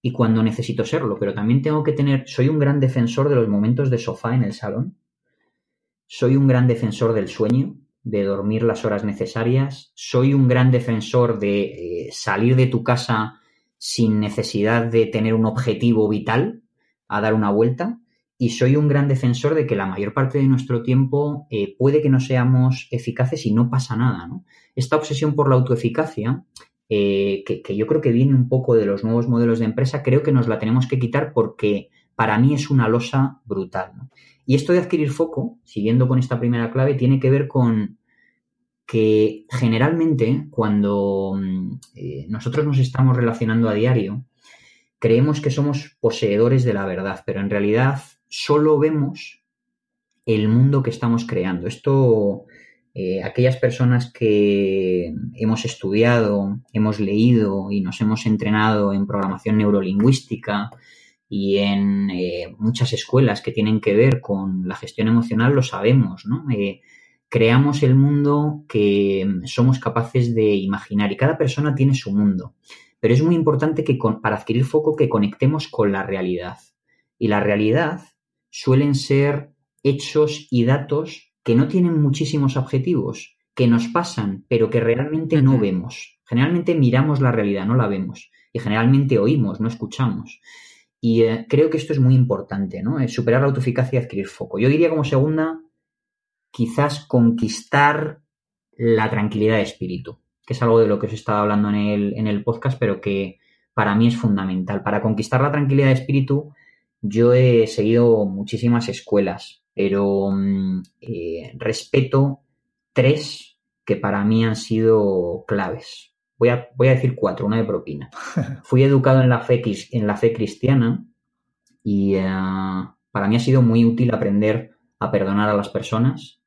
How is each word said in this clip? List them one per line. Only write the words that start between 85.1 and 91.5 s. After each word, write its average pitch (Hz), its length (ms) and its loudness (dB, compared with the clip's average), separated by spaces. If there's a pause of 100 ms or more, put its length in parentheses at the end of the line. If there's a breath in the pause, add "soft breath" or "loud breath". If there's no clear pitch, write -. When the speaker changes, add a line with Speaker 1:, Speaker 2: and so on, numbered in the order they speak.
Speaker 1:
no 135 120 6
Speaker 2:
Ujú. 117 80 2
Speaker 1:
vemos. 95 640 -6
Generalmente 165 500 0
miramos 135 460 2
la 127 100 2
realidad, 101 340 0
no 113 100 0
la 120 120 2
vemos. 95 440 -6 (220 soft breath)
Y 117 60 -6
generalmente 123 600 2
oímos, 113 400 0
no 110 80 -2
escuchamos. 110 720 -6 (580 loud breath)
Y, 113 240 2
eh, 113 240 0
creo 151 220 2